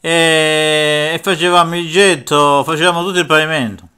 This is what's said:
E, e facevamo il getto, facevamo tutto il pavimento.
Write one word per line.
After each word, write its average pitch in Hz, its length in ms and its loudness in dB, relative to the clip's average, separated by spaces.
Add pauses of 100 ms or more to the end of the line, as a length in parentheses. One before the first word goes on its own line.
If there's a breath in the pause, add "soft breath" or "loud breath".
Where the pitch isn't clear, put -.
E, 156 1120 0
e 160 60 -6
facevamo 175 560 0
il 170 140 -8
getto, 147 720 2
facevamo 165 400 0
tutto 180 160 -4
il 170 80 -2
pavimento. 156 720 -2